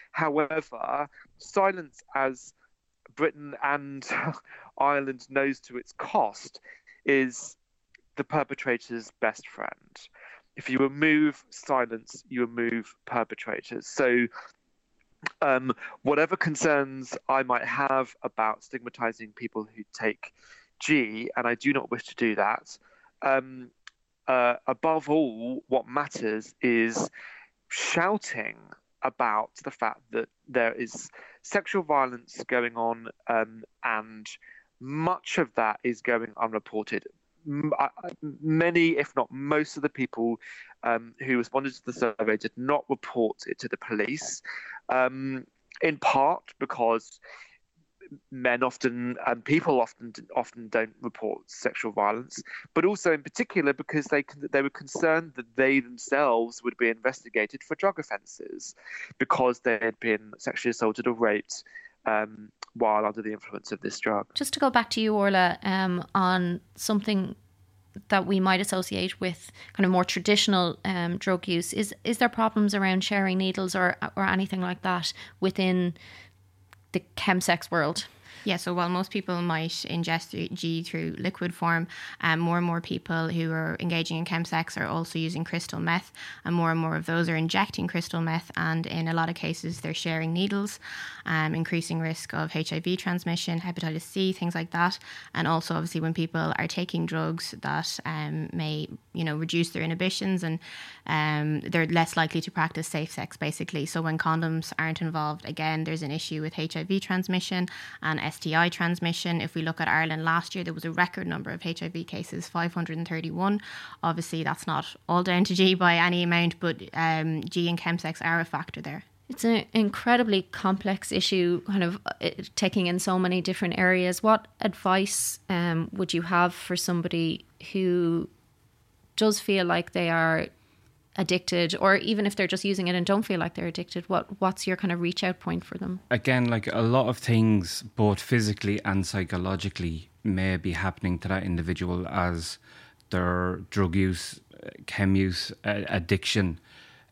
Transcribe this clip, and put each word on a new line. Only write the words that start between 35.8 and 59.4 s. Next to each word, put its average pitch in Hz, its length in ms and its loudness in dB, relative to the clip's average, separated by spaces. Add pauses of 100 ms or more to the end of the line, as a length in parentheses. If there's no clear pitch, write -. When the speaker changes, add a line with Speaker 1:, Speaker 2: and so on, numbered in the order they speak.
Speaker 1:
is 120 180 -2
going 117 340 0
unreported. 107 680 -4 (420)
M-, 147 320 -2
I, 139 100 2 (140)
I, 180 60 -10 (320)
many, 165 560 4
if 143 180 -2
not 123 160 0
most 143 460 -2
of 143 60 -6
the 147 60 2
people, 117 520 -2 (420)
um, 117 300 -2 (120)
who 131 120 2
responded 131 380 -2
to - 100 -20
the 127 80 -4
survey 110 420 0
did - 220 -4
not 139 320 0
report - 580 -2
it - 120 -6
to 127 100 -8
the - 80 -8
police, 113 640 -4 (480)
um, 131 560 0 (360)
in 156 160 2
part 139 460 2 (160)
because 113 600 0 (1120)
men 123 320 0
often, 123 640 -2
and 117 180 -2
people 147 380 2
often, 113 320 -6 (200)
often 117 360 -6
don't 110 320 -2
report - 460 -6
sexual - 440 -6
violence, 104 500 -2 (320)
but 165 120 4
also 190 260 2
in 151 100 2
particular 151 520 0
because 147 320 -4
they 143 180 2
con-, 143 260 -10
they 139 120 2
were 139 80 0
concerned 160 640 0
that 120 100 -10 (120)
they 135 240 6
themselves 120 800 2
would 120 140 -2
be 120 100 4
investigated 113 720 -2
for - 140 -8
drug 190 240 0
offences - 760 -10 (420)
because 127 420 2